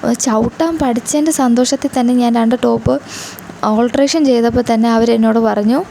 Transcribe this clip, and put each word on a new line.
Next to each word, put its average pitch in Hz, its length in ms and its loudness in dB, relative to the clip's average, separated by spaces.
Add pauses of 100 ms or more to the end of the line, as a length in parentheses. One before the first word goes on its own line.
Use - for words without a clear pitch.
(140)
ചവിട്ടാൻ 247 640 -2
പഠിച്ചതിൻ്റെ 294 540 -2
സന്തോഷത്തിൽ 254 580 0 (100)
തന്നെ 247 140 0
ഞാൻ 240 220 2
രണ്ട് 233 280 2
ടോപ്പ് 240 380 0 (640)
ഓൾട്ടറേഷൻ 269 600 0
ചെയ്തപ്പോൾ 240 380 2 (100)
തന്നെ 226 200 2
അവരെന്നോട് 226 460 2
പറഞ്ഞു 220 500 0